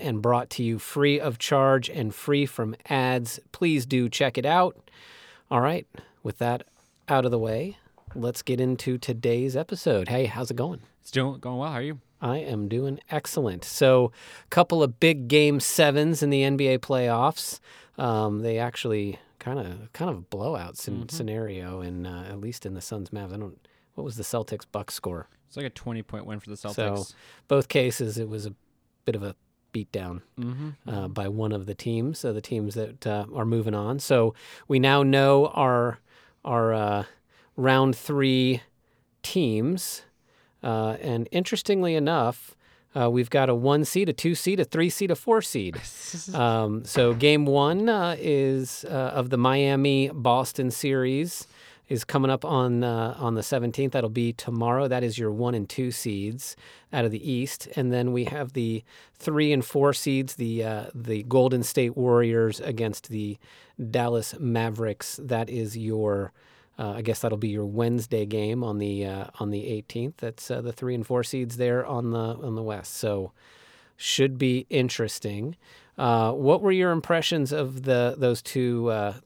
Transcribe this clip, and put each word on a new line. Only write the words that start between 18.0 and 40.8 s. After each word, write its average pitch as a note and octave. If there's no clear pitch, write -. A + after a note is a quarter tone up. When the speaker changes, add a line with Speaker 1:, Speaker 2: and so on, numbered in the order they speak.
Speaker 1:
they A2+
actually G#2+
kind C3
of, G2+
kind F3
of F#2+
blowouts D3
in G2+
Speaker 2:
Mm-hmm. A2
Speaker 1:
scenario, G2+
in, F2+
uh, F2
at G2
least A2+
in F#2+
the F2+
Suns G2
Mavs. G2+
I G2
don't. G#2
What -
was B2+
the A2
Celtics A2
Bucks G#2
score? F2
Speaker 2:
It's -
like C#3
a B2
twenty A2+
point G#2
win G#2
for G#2
the G#2
Speaker 1:
So, G#2
Speaker 2:
Celtics. G2+
Speaker 1:
both C#3
cases, B2
it A2+
was G#2+
a G2
bit A#2
of G2+
a G2
beatdown, F#2
Speaker 2:
Mm-hmm. B2+
Speaker 1:
uh, A#2+
Speaker 2:
Mm-hmm. F#2+
Speaker 1:
by G2
one G#2+
of G2
the G2+
teams, A#2
so B2
the G#2+
teams G#2+
that, A2
uh, G#2
are B2
moving A2+
on. G#2+
So A#2
we C3+
now C#3
know C#3
our, B2
our, A#2
uh, G#2
round C3
three C3
teams, C#3
uh, A2